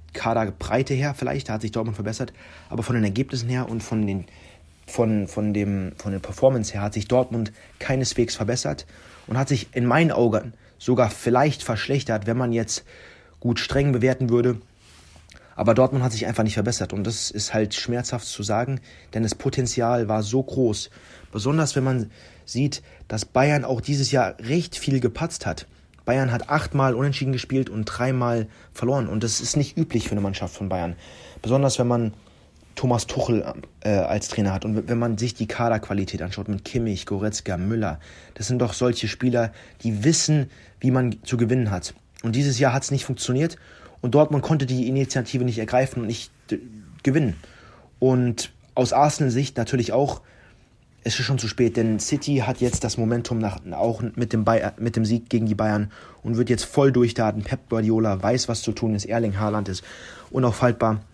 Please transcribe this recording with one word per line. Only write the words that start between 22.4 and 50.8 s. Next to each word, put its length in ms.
sieht, 380
dass 160
Bayern 400
auch 160
dieses 320
Jahr 260
recht 380
viel 240
gepatzt 460
hat. 200
Bayern 260
hat 180
achtmal 460
unentschieden 380
gespielt 380
und 160
dreimal 600
verloren 360
und 160
das 160
ist 160
nicht 200
üblich 280
für 80
eine 80
Mannschaft 340
von 140
Bayern. 260
Besonders 380
wenn 80
man 260
Thomas 300
Tuchel, 360
äh, 100
als 380
Trainer 240
hat 120
und 120
w-, 100
wenn 140
man 180
sich 160
die 140
Kaderqualität 760
anschaut 240
mit 180
Kimmich, 420
Goretzka, 500
Müller, 420
das 120
sind 140
doch 120
solche 360
Spieler, 420
die 220
wissen, 440
wie 140
man 320
zu 120
gewinnen 360
hat. 220
Und 140
dieses 240
Jahr 120
hat's 200
nicht 120
funktioniert 540
und 140
Dortmund 300
konnte 200
die 220
Initiative 580
nicht 140
ergreifen 440
und 40
nicht, 240
äh, 60
gewinnen. 320
Und 540
aus 160
Arsenal-Sicht 640
natürlich 360
auch, 280